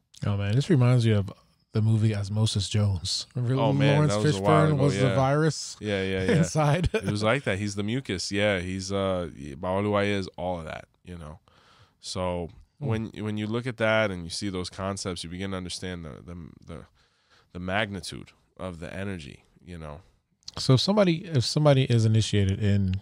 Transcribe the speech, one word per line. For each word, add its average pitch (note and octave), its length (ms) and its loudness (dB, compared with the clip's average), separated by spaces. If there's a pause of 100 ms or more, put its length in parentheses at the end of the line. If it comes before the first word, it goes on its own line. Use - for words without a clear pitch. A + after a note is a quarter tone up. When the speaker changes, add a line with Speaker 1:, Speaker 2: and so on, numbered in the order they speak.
(260)
Speaker 1:
Oh G2+ 100 2
man, G2+ 200 0
this C#3+ 120 2
reminds B2 380 6
me A2+ 60 6
of G2+ 200 2 (380)
the A2+ 100 0
movie A2 320 4
Osmosis G#2 560 0
Jones. G2 680 0
Remember B2 260 0
Speaker 2:
Oh, A2 100 4
man, C#3 220 4
Speaker 1:
Lawrence D3 200 4
Speaker 2:
that G#2+ 100 0
was G2+ 120 4
a F#2+ 60 -4
while D#3 240 6
Speaker 1:
Fishburne D#3 60 4
Speaker 2:
ago, - 100 2
Speaker 1:
was C#3 160 4
the - 80 4
Speaker 2:
yeah. - 80 2
Speaker 1:
virus C#3+ 640 0
Speaker 2:
Yeah, G2+ 240 -2
yeah, F#2+ 220 0
yeah. - 80 2
Speaker 1:
<laughs> E3+ 60 6
inside? D3+ 540 2
Speaker 2:
It G#3+ 160 -2
was G#2 140 0
like A#2+ 220 2
that. G2 160 0
He's G2+ 160 -4
the G#2 80 -2
mucus. G#2+ 480 -4
Yeah, G2+ 260 2
he's, F#2 320 -6
uh, F#2+ 420 -2
Babalu F2+ 640 -2
Aye G2+ 100 0
is G2+ 200 -2 (100)
all F2+ 220 -4
of D#2+ 60 -10
that, - 220 -12 (180)
you F2+ 120 -16
know. D#2+ 220 -16 (640)
So F2+ 500 -4 (300)
Speaker 1:
Hmm. - 60 -6
Speaker 2:
when, A2 200 -2 (120)
when G#2+ 180 -6
you G#2+ 100 -4
look A#2 220 -4
at A#2 80 -8
that A2 340 2
and F2+ 140 -6
you E2 60 -10
see - 180 -6
those F2+ 220 -6
concepts, G2 520 -6
you E2 80 -12
begin F#2+ 220 -8
to F#2+ 40 -4
understand F2+ 480 -8
the, C#2+ 100 -14 (100)
the, F2 120 -14 (300)
the, E2 120 -14 (760)
the F2+ 80 -12
magnitude F#2 720 -6 (240)
of F2 240 -10
the E2 120 -12
energy, F2+ 520 -10 (200)
you F2 140 -16
know. D2+ 220 -14 (580)
Speaker 1:
So - 160 4
if B2 60 6
somebody, F#3+ 460 2
if D3+ 180 0
somebody C#3+ 400 4
is A#2 200 4
initiated G#2 560 2
in G2 420 2